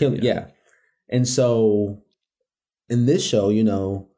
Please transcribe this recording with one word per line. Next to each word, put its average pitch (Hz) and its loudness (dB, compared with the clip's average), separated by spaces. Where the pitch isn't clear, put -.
kill, - -4
yeah. - -2
And 123 0
so 110 0
in 120 0
this 156 2
show, 104 0
you 110 2
know 98 -4